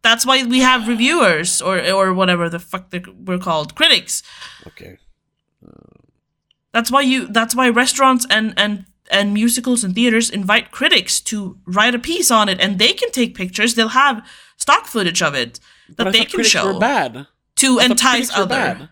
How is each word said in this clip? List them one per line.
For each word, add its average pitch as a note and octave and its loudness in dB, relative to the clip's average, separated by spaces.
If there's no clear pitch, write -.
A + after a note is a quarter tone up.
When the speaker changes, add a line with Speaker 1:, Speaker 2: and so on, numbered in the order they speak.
Speaker 1:
That's A#3 2
why C4 2
we B3 2
have B3+ 2
reviewers A#3 2
or, F#3 -2
or F#3+ 2
whatever F3+ 0
the E3+ -6
fuck F3+ -12
they, F3 -8
we're F3+ -8
called, D#3+ -4
critics. D4 -2
Speaker 2:
Okay. - -20
Speaker 1:
That's A#3 -2
why C#4 2
you, C4 0
that's A3+ 0
why B3 2
restaurants B3+ 2
and, G#3+ 0
and, G3+ -2
and G3+ 0
musicals A#3+ 0
and F#3 -2
theaters A#3 2
invite G#3+ -2
critics - 0
to G3+ -8
write G#3+ 2
a A#3+ -4
piece E4+ -2
on G#3+ 4
it, F#3 -2
and F#3+ 0
they B3 2
can A#4+ -2
take A#3 -2
pictures. G#3+ -2
They'll A3+ 0
have B3+ 2
stock - 0
footage F3+ -2
of D3 0
it A#2+ -6
that - -20
Speaker 2:
But F#3 -2
I - -2
Speaker 1:
they A3+ -2
Speaker 2:
thought A3+ -4
Speaker 1:
can - -12
Speaker 2:
critics A3+ 0
Speaker 1:
show G3 0
Speaker 2:
were - -8
bad. C#3+ -4
Speaker 1:
to B3+ 2
Speaker 2:
I A#3 4
thought B3 4
Speaker 1:
entice B3 2
Speaker 2:
critics A#3+ -2
were G3 0
Speaker 1:
other. F#3+ -2
Speaker 2:
bad. E3 -4